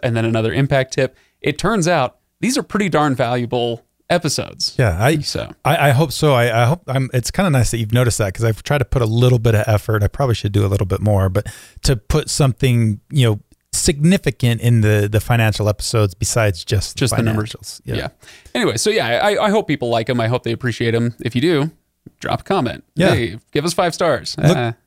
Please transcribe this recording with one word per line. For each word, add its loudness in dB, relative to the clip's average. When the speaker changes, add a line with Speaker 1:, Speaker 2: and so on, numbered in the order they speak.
Speaker 1:
and 0
then 0
another 0
impact 0
tip. -2
It -4
turns 0
out -2
these -2
are -4
pretty -4
darn 2
valuable -2
episodes. -4
Speaker 2:
Yeah, 2
I, 2
Speaker 1:
So. -8
Speaker 2:
I, 2
I 4
hope 2
so. 2
I, 2
I 4
hope 0
I'm, -4
it's -2
kinda 0
nice 2
that -2
you've -4
noticed 2
that, -2
'cause -6
I've 0
tried -2
to 0
put 0
a 0
little 4
bit 2
of 2
effort. 0
I 2
probably 0
should -4
do 2
a 0
little 0
bit -2
more, 2
but -2
to 2
put -2
something, 0
you 2
know, 0
significant 0
in 4
the, 2
the 2
financial 0
episodes 0
besides -2
just -4
Speaker 1:
Just 0
the 0
numbers. -2
Speaker 2:
financials. -16
Yeah. -8
Speaker 1:
Yeah. -6
Anyway, 0
so 0
yeah, 0
I, 2
I 2
hope 0
people -2
like 0
'em. 0
I 0
hope 0
they -2
appreciate -2
'em. 0
If -6
you 0
do, 2
drop -4
a -20
comment. -2
Speaker 2:
Yeah. 2
Speaker 1:
Hey, -4
give 0
us -4
five 0
stars. -2
Speaker 2:
Look, 4
Speaker 1:
Uh. -2